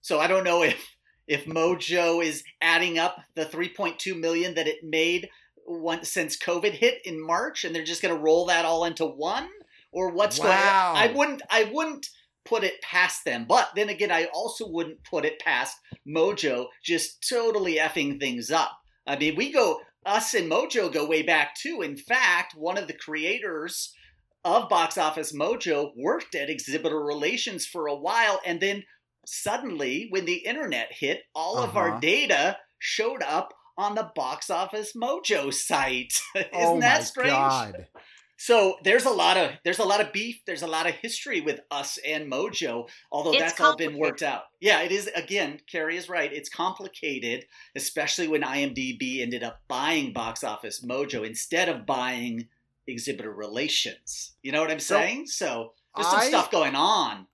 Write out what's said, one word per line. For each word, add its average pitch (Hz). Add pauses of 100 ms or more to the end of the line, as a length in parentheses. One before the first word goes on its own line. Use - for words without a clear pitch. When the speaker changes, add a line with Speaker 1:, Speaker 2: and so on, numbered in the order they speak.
Speaker 1:
So 160
I 156
don't 185
know 175
if, - (300)
if 143
Mojo 170
is 156 (200)
adding 165
up 175 (160)
the 160
three 165
point 170
two 190
million 165
that 160
it 156
made 165 (380)
once, 165
since 160
covid 180
hit 240
in 160
March, 185
and 165
they're 160
just 165
gonna 170
roll 160
that 170
all 165
into 165
one, 180 (440)
or 185
what's 185
going 190
on. 190
Speaker 2:
Wow. 190
Speaker 1:
I 220
wouldn't, 277
I 220
wouldn't 285 (400)
put 220
it -
past -
them. 117
But 240
then 208
again, 190
I 170
also 214
wouldn't 165
put 151
it 156
past 135 (300)
Mojo 147 (140)
just -
totally 220
effing 147
things 123
up. 160 (340)
I 143
mean, 156
we 269
go, 214 (260)
us 220
and 170
Mojo 214
go 151
way 156
back 151
too. 302
In 147
fact, 208
one 170
of 185
the 151
creators 170 (520)
of 202
Box 170
Office 156
Mojo 151
worked 190
at 143
Exhibitor 156
Relations 165
for 165
a 143
while, 196
and 170
then 196 (420)
suddenly, 202
when 185
the 170
internet 208
hit, - (120)
all 170
of -
our 180
Speaker 2:
Uh-huh. 151
Speaker 1:
data 190 (220)
showed 240
up 156 (240)
on 208
the 208
Box 135
Office 196
Mojo 202
site. 131 (120)
<laughs> -
Isn't 190
Speaker 2:
Oh 175
Speaker 1:
that 247
Speaker 2:
my -
Speaker 1:
strange? 254
Speaker 2:
God. 127 (540)
Speaker 1:
So 208
there's 233
a 262
lot 180
of, 160 (140)
there's 180
a 220
lot 202
of 208
beef. 226
There's 170
a 175
lot 160
of 165
history 226
with 147 (120)
us 139
and 151
Mojo, 131 (220)
although 156
Speaker 3:
It's 156
Speaker 1:
that's 170
all 180
been 165
Speaker 3:
complicated. 147
Speaker 1:
worked 151
out. 135 (180)
Yeah, 185
it 175
is. 202
Again, 165 (100)
Carrie 165
is 175
right. 156
It's 143
complicated, 143 (280)
especially 147
when 151
I 135
M 139
D 131
B 131
ended 120
up 117
buying 139
Box 113
Office 107
Mojo 127
instead 165
of 135
buying 120 (380)
Exhibitor 117
Relations. 107 (100)
You 135
know 151
what 160
I'm 156
Speaker 2:
So 175
Speaker 1:
saying? 226
So 120 (240)
there's -
some 196
Speaker 2:
I 247
Speaker 1:
stuff 202
going 151
on. 143